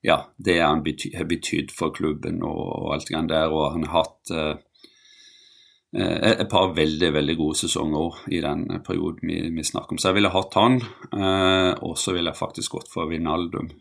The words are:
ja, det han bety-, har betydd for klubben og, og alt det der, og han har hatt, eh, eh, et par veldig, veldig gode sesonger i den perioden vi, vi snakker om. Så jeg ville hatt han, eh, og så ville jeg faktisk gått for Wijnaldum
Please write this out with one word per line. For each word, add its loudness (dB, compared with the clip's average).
ja, 4
det 2
han 2
bety-, -6
har -4
betydd -4
for -2
klubben -4
og, -4
og -4
alt -6
det -2
der, 2
og 2
han -2
har 2
hatt, -10
eh, -2
eh, 2
et 0
par 4
veldig, 2
veldig 2
gode 0
sesonger 0
i 0
den -2
perioden -4
vi, -2
vi -4
snakker -4
om. -4
Så 4
jeg 4
ville 4
hatt 0
han, 6
eh, 4
og -6
så 0
ville 0
jeg -12
faktisk -4
gått -10
for -4
Wijnaldum -2